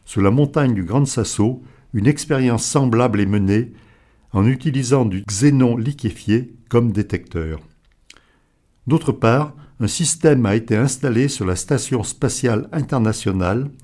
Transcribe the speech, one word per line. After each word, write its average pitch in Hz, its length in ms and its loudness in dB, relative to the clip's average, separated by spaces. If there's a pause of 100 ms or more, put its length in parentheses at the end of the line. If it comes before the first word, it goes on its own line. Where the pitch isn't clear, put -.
sous - 160 -4
la 98 100 4
montagne 139 420 2
du 98 100 -2
Gran 120 220 0
Sasso, 120 560 -2 (320)
une 110 140 0
expérience 131 580 0
semblable 120 560 2
est 101 40 2
menée 104 480 0 (580)
en 98 160 2
utilisant 131 580 0
du 98 180 -4
xénon 120 540 2
liquéfié 117 760 -4 (160)
comme 120 220 2
détecteur. 85 680 -6 (1300)
D'autre 151 240 0
part, 135 420 0 (260)
un 110 80 0
système 143 580 2
a 101 100 2
été 113 200 0
installé 131 520 0
sur 139 180 -6
la 92 100 0
Station 120 480 -2
spatiale 120 680 -2
internationale. 110 1000 -2 (140)